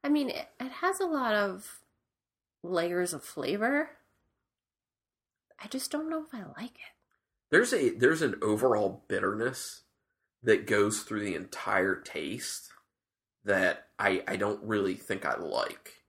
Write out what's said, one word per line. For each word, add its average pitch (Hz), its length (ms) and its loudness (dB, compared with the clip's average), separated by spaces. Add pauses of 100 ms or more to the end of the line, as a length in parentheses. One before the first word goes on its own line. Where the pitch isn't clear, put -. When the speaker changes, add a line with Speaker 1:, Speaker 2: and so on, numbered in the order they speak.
Speaker 1:
I 285 60 -2
mean, 285 220 2
it, - 160 -8 (120)
it 262 120 -8
has 370 280 -2
a 392 60 0
lot 262 300 0
of 202 460 -2 (800)
layers 175 500 0
of 147 100 -10
flavor. 226 680 -2 (1700)
I 220 60 -16
just 262 240 -6
don't 311 180 -2
know 320 140 -4
if 311 100 -16
I 214 100 -10 (160)
like 240 180 -10
it. - 180 -20 (560)
Speaker 2:
There's 226 220 6
a, 143 160 4
there's 143 340 4
an 117 180 0
overall 107 680 2
bitterness 104 760 -2 (600)
that 107 240 4
goes 104 380 2
through 107 160 -6
the 98 160 -4
entire 95 600 0
taste - 760 -8 (720)
that 92 440 2 (120)
I, 98 280 2
I - 100 -2
don't 101 260 -2
really 101 320 0
think 95 300 -6
I 71 120 0
like. - 600 -6 (100)